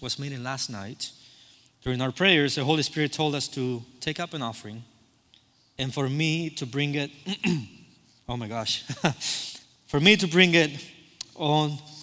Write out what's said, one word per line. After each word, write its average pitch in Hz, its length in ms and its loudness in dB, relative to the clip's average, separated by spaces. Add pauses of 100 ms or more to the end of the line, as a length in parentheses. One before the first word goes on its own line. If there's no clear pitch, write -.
was 123 160 -6
meeting 139 240 -8
last 131 260 -6
night. 107 440 -10 (720)
During 127 180 -2
our 131 120 0
prayers, 165 440 4
the 143 80 0
Holy 151 180 4
Spirit 151 300 -2
told 151 220 0
us 135 140 -4
to 127 340 -4 (180)
take 156 200 -6
up 175 140 -8
an 147 80 -6
offering 113 420 -8 (920)
and 131 160 -4
for 135 140 0
me 156 420 0
to 151 160 -8
bring 143 280 -2
it," 143 160 -4 (160)
<clears throat> - 1040 -6
oh 120 80 -6
my 117 120 -6
gosh, 110 340 -4
<laughs> - 1040 -6
"for 143 140 0
me 202 160 8
to 202 100 2
bring 175 280 6
it 156 160 6 (640)
on, 151 440 2 (240)